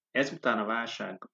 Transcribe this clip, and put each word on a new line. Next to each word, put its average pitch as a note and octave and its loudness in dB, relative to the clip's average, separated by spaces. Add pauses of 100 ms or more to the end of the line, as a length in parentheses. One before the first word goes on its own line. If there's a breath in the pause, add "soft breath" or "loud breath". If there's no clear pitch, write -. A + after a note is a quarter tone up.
(100)
ezután C3 2
a G#2+ 2
válság A2 -4